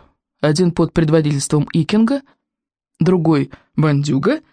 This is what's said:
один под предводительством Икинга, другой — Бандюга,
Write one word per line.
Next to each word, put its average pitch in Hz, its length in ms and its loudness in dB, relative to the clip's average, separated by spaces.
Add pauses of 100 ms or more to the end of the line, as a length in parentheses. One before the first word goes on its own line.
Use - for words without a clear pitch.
(420)
один 160 300 2
под 165 200 -2
предводительством 151 800 0
Икинга, 226 500 0 (800)
другой — 160 520 0 (240)
Бандюга, 147 640 0 (120)